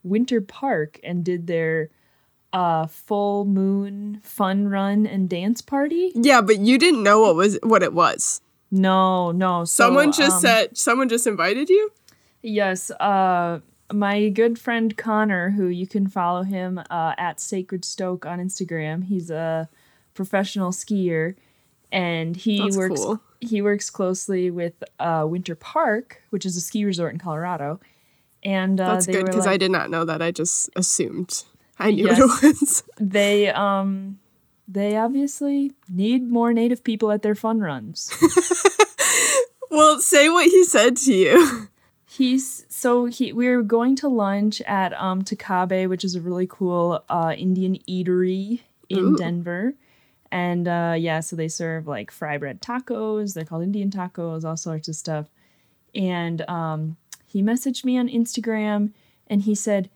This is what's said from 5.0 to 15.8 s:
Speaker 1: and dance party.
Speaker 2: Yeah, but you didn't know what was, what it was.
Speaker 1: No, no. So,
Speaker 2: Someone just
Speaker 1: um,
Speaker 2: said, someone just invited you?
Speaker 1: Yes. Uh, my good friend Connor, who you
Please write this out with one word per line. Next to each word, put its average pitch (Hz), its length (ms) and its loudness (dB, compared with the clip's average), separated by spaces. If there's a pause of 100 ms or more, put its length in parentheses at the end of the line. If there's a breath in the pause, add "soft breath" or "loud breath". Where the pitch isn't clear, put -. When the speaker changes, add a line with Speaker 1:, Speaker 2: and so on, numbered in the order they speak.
Speaker 1:
and 190 220 -2
dance 190 320 -2
party. 330 540 -2
Speaker 2:
Yeah, 247 260 6
but 208 200 2
you 240 180 4
didn't 302 240 4
know 208 180 6
what 202 140 6
was, 190 280 2
what 220 200 4
it 151 100 0
was. - 480 0 (300)
Speaker 1:
No, 190 600 2
no. 175 340 0
So, - 220 4
Speaker 2:
Someone 285 240 6
just 285 240 4
Speaker 1:
um, 175 40 0
Speaker 2:
said, 220 380 4
someone 254 320 2
just 240 160 0
invited 208 420 0
you? 415 240 4 (480)
Speaker 1:
Yes. 202 520 -2
Uh, 180 680 0 (320)
my 208 380 0
good 233 280 2
friend 226 380 -2
Connor, 208 540 0
who 202 160 0
you 180 200 -4